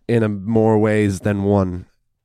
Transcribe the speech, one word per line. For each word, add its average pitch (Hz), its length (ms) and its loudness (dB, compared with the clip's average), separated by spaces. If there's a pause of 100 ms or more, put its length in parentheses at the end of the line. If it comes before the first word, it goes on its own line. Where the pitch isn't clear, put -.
in 113 160 0
a 107 60 0
more 110 500 0
ways 107 420 0
than 101 240 -2
one. 95 420 0 (380)